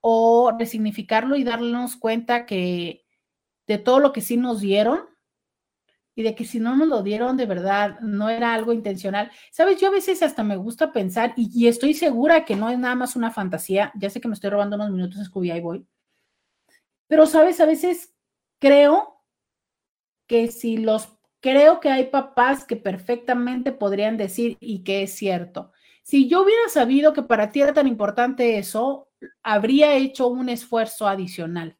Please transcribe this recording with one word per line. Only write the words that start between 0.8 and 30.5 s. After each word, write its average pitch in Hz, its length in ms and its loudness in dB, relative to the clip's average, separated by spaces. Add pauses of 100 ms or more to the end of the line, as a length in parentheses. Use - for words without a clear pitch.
y 269 80 0
darnos 240 520 -4
cuenta 233 500 -4
que 180 580 -6 (600)
de 214 100 -2
todo 247 240 2
lo 277 140 2
que 226 80 -8
sí 240 160 -4
nos 240 240 -4
dieron 214 380 0 (1120)
y 226 80 -8
de 220 120 -2
que 226 100 -8
si - 140 -8
no 233 180 -2
nos 311 120 4
lo 240 140 0
dieron, 226 340 -2
de 254 100 -2
verdad, 196 540 -2
no 208 280 -4
era 233 240 -2
algo 226 200 -2
intencional. 202 580 -4 (200)
¿Sabes? 370 300 2
Yo 392 80 4
a 381 40 2
veces 381 300 0
hasta 277 200 -2
me 208 140 -2
gusta 233 360 -4
pensar, 226 440 -2
y, 233 180 -2
y 233 140 6
estoy 262 260 2
segura 311 500 2
que 214 120 -4
no 214 120 -4
es 247 100 -4
nada 247 160 -2
más 254 200 -6
una 233 160 -4
fantasía, 196 640 -4
ya 196 160 -6
sé 226 100 -12
que 240 80 -8
me 214 60 -4
estoy 196 160 -6
robando 202 260 -2
unos 208 140 -6
minutos, 185 340 -6
Scooby, 180 260 -6
ahí 170 100 -6
voy. 170 260 -10 (1200)
Pero, 311 200 6
¿sabes? 320 340 4
A 320 60 6
veces 339 480 -2 (440)
creo 285 640 4 (1040)
que 233 220 2
si 226 300 -6
los, 220 380 -2 (240)
creo 294 400 6
que 294 100 0
hay 262 180 0
papás 269 560 0
que 226 120 -6
perfectamente 247 960 -4
podrían 208 440 -2
decir, 214 440 -4
y 196 220 -10
que 196 200 -4
es 196 120 -8
cierto, 175 580 -8 (300)
"Si 269 260 2
yo 349 140 4
hubiera 440 260 4
sabido 277 440 4
que 302 100 -2
para 214 280 0
ti 277 120 -2
era 285 100 2
tan 285 140 2
importante 233 720 -2
eso, 240 500 -6 (340)
habría 262 520 4
hecho 262 340 0
un 247 200 -4
esfuerzo 226 600 -4